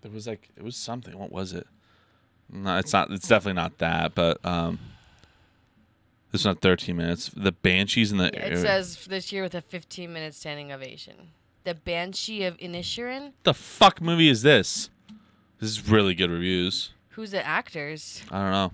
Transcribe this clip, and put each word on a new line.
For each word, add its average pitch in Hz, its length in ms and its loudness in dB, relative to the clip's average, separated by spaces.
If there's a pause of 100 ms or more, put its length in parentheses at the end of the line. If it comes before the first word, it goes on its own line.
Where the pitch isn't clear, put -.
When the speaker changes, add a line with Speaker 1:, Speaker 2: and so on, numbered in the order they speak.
Speaker 1:
There 104 80 -18
was, 107 160 -12
like, 110 300 -12
it - 60 -18
was 120 140 -10
something. 117 420 -10
What 98 140 -12
was 92 200 -6
it? 87 140 -8 (840)
No, 98 280 -2
it's - 140 -2
not. - 180 -6
It's 92 160 -10
definitely 101 340 4
not 82 180 -6
that. 82 360 -2
But, 85 300 0
um, 85 340 -4 (1500)
it's 101 120 -2
not 95 160 0
thirteen 90 360 2
minutes. 85 380 -4
The 98 180 0
Banshees 98 600 2
in 101 60 0
the 90 140 2
Speaker 2:
Yeah, - 140 -8
it - 60 -2
Speaker 1:
Air- 85 100 0
Speaker 2:
says 185 440 -2
this 190 260 -8
year 196 100 -4
with 180 120 -6
a 175 80 -6
fifteen 175 500 -14
minute 156 220 -10
standing 147 360 -12
ovation. 135 600 -16 (340)
The 175 100 -6
Banshee 185 720 -6
of 175 140 -4
Inisherin. 240 720 -8 (100)
Speaker 1:
The 175 120 6
fuck - 460 6
movie 165 280 6
is 113 140 6
this? 127 480 6 (680)
This 110 120 -4
is 107 180 -6
really 101 260 6
good 87 160 2
reviews. 90 600 0 (200)
Speaker 2:
Who's 214 220 -12
the 190 120 -4
actors? 156 840 -6
Speaker 1:
I 95 120 -4
don't 98 100 0
know. 95 220 0